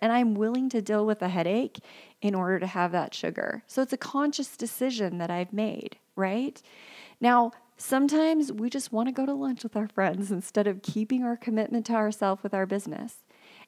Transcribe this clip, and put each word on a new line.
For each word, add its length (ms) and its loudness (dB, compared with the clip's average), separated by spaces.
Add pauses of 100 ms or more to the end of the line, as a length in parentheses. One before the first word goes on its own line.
and 100 4
I'm 240 4
willing 340 0
to 120 0
deal 240 2
with 140 2
the 100 0
headache 500 0 (420)
in 120 2
order 260 2
to 80 -2
have 260 0
that 200 -2
sugar. 540 -4
So 140 -2
it's 120 -2
a 40 -2
conscious 600 -2
decision 600 -2
that 120 -4
I've 240 -4
made, 440 -4 (180)
right? 460 -2 (580)
Now, 320 6 (240)
sometimes 760 2
we 180 -2
just 220 -6
wanna 200 2
go 140 -2
to 80 0
lunch 300 -2
with 120 -8
our 120 0
friends 440 0
instead 340 0
of 160 0
keeping 420 -2
our 140 -2
commitment 500 -2
to 60 0
ourselves 480 2
with 120 -4
our 120 0
business. 520 -4 (500)